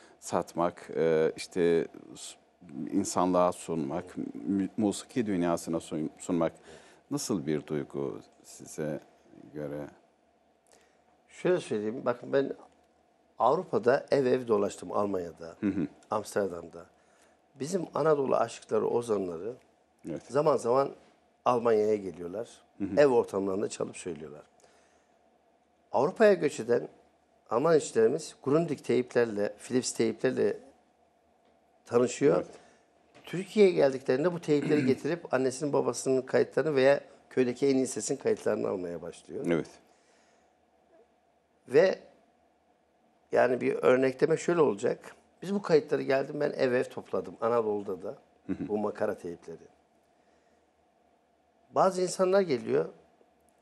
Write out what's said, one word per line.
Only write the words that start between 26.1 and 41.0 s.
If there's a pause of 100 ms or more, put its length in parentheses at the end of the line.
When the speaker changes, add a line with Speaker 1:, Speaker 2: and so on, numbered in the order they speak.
Speaker 2:
göç
eden (640)
Alman
işçilerimiz
Grundig
teyplerle,
Philips
teyplerle (1300)
tanışıyor.
Speaker 1:
Evet. (760)
Speaker 2:
Türkiye'ye
geldiklerinde
bu
teypleri
Speaker 1:
<clears throat>
Speaker 2:
getirip
annesinin
babasının
kayıtlarını
veya (300)
köydeki
en
iyi
sesin
kayıtlarını
almaya
başlıyor.
Speaker 1:
Evet. (2000)